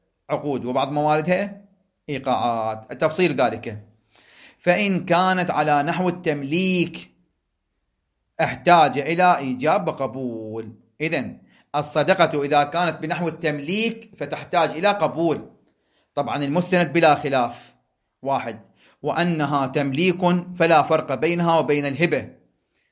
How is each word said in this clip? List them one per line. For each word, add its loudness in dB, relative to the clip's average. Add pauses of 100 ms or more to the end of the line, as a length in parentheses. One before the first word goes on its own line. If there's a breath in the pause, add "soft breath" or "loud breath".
(300)
عقود -4
وبعض -2
مواردها 0 (480)
إيقاعات. -2
تفصيل 0
ذلك: -2 (760 loud breath)
"فإن 0
كانت 2
على 2
نحو -2
التمليك -2 (1300)
احتاج 4
إلى 2
إيجاب -2
وقبول". -8 (280)
إذن -4 (380 soft breath)
الصدقة 2
إذا 2
كانت -2
بنحو -4
التمليك -4
فتحتاج -2
إلى -2
قبول. 0 (640)
طبعا -2
المستند 0
بلا 6
خلاف -2 (460)
واحد، -4 (420 soft breath)
وأنها -2
تمليك 0 (340)
فلا 6
فرق 0
بينها 2
وبين 0
الهبة، -2 (640)